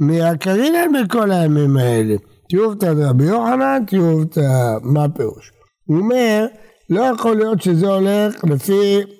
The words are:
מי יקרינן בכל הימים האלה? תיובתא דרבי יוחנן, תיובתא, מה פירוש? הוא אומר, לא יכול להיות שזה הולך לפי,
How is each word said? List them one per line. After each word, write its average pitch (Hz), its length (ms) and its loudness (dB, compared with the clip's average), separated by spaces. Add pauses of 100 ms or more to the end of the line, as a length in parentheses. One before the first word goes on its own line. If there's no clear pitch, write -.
מי 147 140 2
יקרינן 196 760 0 (120)
בכל 208 280 0
הימים 151 440 2
האלה? 117 380 0 (340)
תיובתא 202 460 0
דרבי 139 300 2
יוחנן, 247 640 0
תיובתא, 156 960 0
מה 143 260 0
פירוש? - 440 -6 (320)
הוא 151 140 0
אומר, 220 480 0 (440)
לא 185 100 2
יכול 233 360 0
להיות 214 260 -2
שזה 180 240 0
הולך 202 580 0
לפי, 196 560 0 (200)